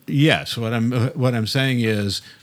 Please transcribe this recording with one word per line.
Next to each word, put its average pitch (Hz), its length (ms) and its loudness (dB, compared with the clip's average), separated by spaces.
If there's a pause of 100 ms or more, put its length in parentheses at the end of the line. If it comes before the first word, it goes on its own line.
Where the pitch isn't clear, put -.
yes. 147 500 2
What 113 160 -4
I'm, 117 220 0
uh, 120 220 0
what 127 180 2
I'm 110 140 -2
saying 135 320 0
is 104 420 -2 (220)